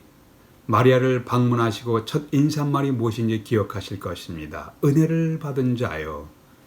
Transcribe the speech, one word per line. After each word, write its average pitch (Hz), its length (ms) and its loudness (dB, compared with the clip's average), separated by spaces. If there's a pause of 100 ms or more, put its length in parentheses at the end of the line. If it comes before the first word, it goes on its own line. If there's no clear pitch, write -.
(680)
마리아를 127 580 4
방문하시고 117 800 0
첫 151 260 -4
인사말이 143 600 2
무엇인지 113 520 0
기억하실 101 560 -2
것입니다. 78 720 -10 (120)
"은혜를 160 540 2
받은 131 380 -2
자여." 78 520 -6 (380)